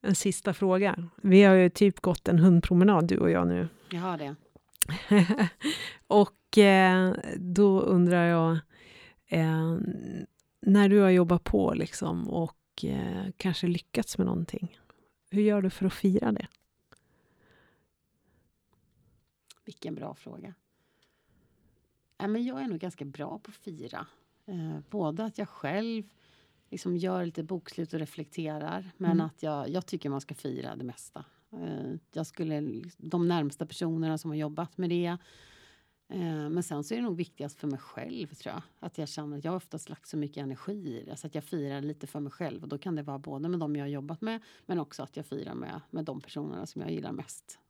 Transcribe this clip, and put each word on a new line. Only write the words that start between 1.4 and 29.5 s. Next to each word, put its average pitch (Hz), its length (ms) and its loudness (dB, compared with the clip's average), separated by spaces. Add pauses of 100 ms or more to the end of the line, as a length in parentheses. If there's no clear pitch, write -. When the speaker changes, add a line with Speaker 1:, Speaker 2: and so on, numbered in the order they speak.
Speaker 1:
har 190 120 12
ju 185 140 10
typ 196 320 4
gått - 260 0
en 175 120 6
hundpromenad, 175 680 8
du 175 100 2
och 175 140 4
jag, 175 160 2
nu. 175 200 0 (240)
Speaker 2:
Jag 170 100 -6
har 180 160 -6
det. 143 180 -8 (920)
Speaker 1:
<laughs> 202 220 0 (580)
Och, - 500 4
eh, 185 580 8 (220)
då 190 440 4
undrar 175 440 4
jag, 165 320 4 (680)
eh, 160 520 0 (840)
när 202 280 8
du 208 100 8
har 196 100 6
jobbat 180 340 4
på, 185 300 0
liksom, - 560 -4
och, - 560 -8
eh, 180 400 -6 (120)
kanske 180 300 -2
lyckats - 500 -4
med 185 100 0
någonting, 175 500 -6 (520)
hur 202 120 0
gör 208 200 2
du 185 80 0
för - 160 -4
att 185 80 0
fira 202 380 2
det? - 160 -6 (3250)
Speaker 2:
Vilken - 300 -14
bra - 200 -12
fråga. - 380 -18 (1600)
Ja, 196 100 -6
men 220 160 -2
jag 262 180 -6
är 269 60 -8
nog 180 120 -8
ganska 170 260 -12
bra 143 340 -12
på - 120 -20
att - 60 -20
fira. - 500 -14 (380)
Eh, 160 340 -10 (100)
både 170 360 -4
att 214 120 -10
jag 202 120 -8
själv, 214 540 -6 (680)
liksom, 180 280 -6
gör 180 280 -4
lite 165 180 -8
bokslut 165 500 -10
och 165 60 -4
reflekterar, 156 1000 -10
men 185 140 0
Speaker 1:
Mm. 165 140 2
Speaker 2:
att - 180 -12
jag, 147 260 -4